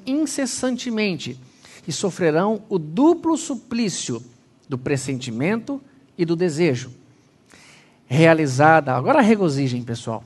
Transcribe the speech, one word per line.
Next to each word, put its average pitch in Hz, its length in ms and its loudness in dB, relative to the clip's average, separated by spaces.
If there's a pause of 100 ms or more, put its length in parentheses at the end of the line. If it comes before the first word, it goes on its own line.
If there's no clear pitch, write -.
incessantemente 247 1300 -2 (500)
e 160 40 -6
sofrerão 175 800 0
o 190 100 -2
duplo 302 580 2
suplício 214 840 -6 (460)
do 135 80 -4
pressentimento 143 1040 -4 (360)
e 175 60 -2
do 165 120 0
desejo. 160 560 0 (1160)
Realizada", 151 880 4
agora 226 260 2
regozijem, 139 640 2
pessoal, 117 420 -8